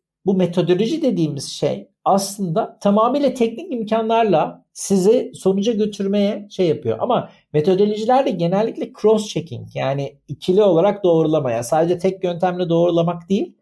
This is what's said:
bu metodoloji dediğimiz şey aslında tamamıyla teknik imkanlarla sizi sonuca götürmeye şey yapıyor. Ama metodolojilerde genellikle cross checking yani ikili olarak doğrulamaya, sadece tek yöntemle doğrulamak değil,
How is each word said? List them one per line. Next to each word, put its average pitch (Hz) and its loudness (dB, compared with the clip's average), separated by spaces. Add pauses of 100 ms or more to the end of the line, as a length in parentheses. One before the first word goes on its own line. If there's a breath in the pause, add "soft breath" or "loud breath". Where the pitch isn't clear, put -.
(260)
bu 196 2
metodoloji 185 0
dediğimiz 165 -2
şey - -6 (160)
aslında 196 -2
tamamıyla 247 2
teknik 226 -4
imkanlarla 220 0
sizi 202 2
sonuca 196 0
götürmeye 202 -2
şey 185 -2
yapıyor. 113 -2
Ama 233 -2 (240 loud breath)
metodolojilerde 214 2
genellikle 190 -2 (100)
cross 214 2
checking 113 -8
yani 139 -4
ikili 185 0
olarak 196 2
doğrulamaya, 156 2
sadece 170 0
tek 190 -4
yöntemle 180 -2
doğrulamak 170 0
değil, 233 -2